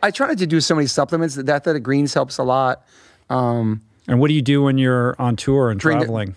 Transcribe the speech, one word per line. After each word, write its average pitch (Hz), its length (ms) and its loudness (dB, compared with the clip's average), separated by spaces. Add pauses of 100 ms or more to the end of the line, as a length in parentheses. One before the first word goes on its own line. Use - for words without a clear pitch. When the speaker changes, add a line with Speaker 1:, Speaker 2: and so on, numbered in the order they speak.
Speaker 1:
I 202 80 2
try 269 180 -2
not 285 100 -2
to 185 80 0
do 156 140 2
so 165 140 0
many 147 120 2
supplements. 156 500 -2
The 139 160 -2
Athletic 147 300 -2
Greens 139 320 0
helps 135 240 -2
a 135 60 -4
lot. 127 380 0 (460)
Um, 120 540 0 (260)
Speaker 2:
And 127 120 4
what 147 80 4
do 151 60 2
you 151 80 2
do 143 200 2
when 135 160 2
you're 127 400 2
on 120 180 0
tour 135 340 0
and 101 100 -4
Speaker 1:
bring 156 180 2
the, 123 80 0
Speaker 2:
traveling? 107 300 -4